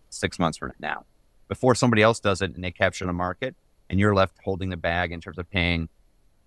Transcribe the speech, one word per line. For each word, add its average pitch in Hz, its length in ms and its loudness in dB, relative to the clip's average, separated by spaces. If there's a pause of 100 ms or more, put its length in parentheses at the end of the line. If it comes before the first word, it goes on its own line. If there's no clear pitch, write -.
(120)
six - 260 -6
months 80 220 0
from 65 200 -10
now, - 260 -8 (420)
before 127 260 4
somebody 113 300 4
else 113 160 4
does 98 220 0
it 95 120 -4
and 90 100 -12
they 90 80 -6
capture 95 340 -2
the 90 80 -2
market 90 420 -4 (340)
and 95 100 0
you're 104 140 4
left 95 300 2
holding 95 260 -4
the 92 80 -6
bag 85 340 -2
in 85 80 -10
terms 82 180 -16
of 90 120 -10
paying 85 400 0 (580)